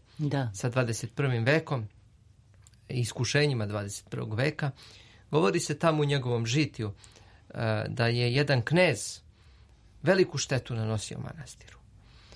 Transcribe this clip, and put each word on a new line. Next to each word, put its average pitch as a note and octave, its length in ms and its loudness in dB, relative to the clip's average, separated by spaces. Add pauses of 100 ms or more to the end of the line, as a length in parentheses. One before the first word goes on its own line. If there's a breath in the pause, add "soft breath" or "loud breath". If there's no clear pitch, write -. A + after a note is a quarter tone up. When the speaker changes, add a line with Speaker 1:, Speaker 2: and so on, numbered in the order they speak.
(180)
Speaker 1:
Da. C#3 360 -2
Speaker 2:
sa B2 160 -4
dvadeset A#2 460 -2
prvim B2+ 280 0
vekom, C3+ 440 0 (1000)
iskušenjima B2+ 760 0
dvadeset G2+ 440 -8
prvog A#2+ 240 -6
veka. C#3 380 -2 (600 loud breath)
Govori E3+ 280 4
se D3 200 -4
tamo D#3+ 220 4
u D3 40 2
njegovom B2 400 0
žitiju, A#2 480 -2 (560 loud breath)
e, A2 380 -2
da A2+ 200 0
je A#2+ 260 2
jedan C#3+ 280 2
knez D#3+ 580 2 (840 soft breath)
veliku F#3 340 4
štetu - 380 -2
nanosio A2 440 -4
manastiru, - 580 -14 (580 loud breath)